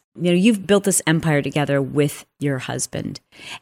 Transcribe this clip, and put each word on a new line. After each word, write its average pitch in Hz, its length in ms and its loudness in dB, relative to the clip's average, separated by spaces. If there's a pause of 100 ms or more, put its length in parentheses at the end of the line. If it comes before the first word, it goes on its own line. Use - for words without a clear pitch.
(200)
you 175 100 2
know, 175 60 4
you've 196 300 2
built 196 180 4
this 185 220 0
empire 160 340 2
together 139 400 0
with 139 460 -2 (140)
your 139 180 -2
husband. - 640 -8 (420)